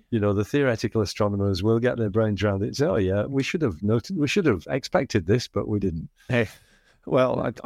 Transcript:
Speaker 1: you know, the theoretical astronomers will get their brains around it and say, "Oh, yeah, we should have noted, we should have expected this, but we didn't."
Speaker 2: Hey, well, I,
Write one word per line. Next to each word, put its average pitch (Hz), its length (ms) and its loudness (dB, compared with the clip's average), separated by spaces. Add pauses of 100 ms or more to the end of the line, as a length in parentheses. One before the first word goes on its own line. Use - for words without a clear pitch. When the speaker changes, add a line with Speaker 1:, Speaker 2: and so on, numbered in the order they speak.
Speaker 1:
you 117 100 0
know, 101 140 2
the 101 120 2
theoretical 120 560 0
astronomers 101 640 0
will 113 160 4
get 120 180 0
their 113 120 -2
brains 104 340 0
around 101 200 0
it 113 40 -2
and 120 80 -6
say, 127 100 0
"Oh, 180 120 2
yeah, 98 280 2
we 139 160 -2
should 160 200 -2
have 95 200 -2
noted, 113 360 0
we 147 100 0
should 196 180 2
have 107 240 0
expected 135 560 0
this, 110 220 0
but - 220 -4
we 107 100 0
didn't." 87 300 -4 (180)
Speaker 2:
Hey, 120 200 0 (580)
well, 127 360 2
I, 127 120 -4 (120)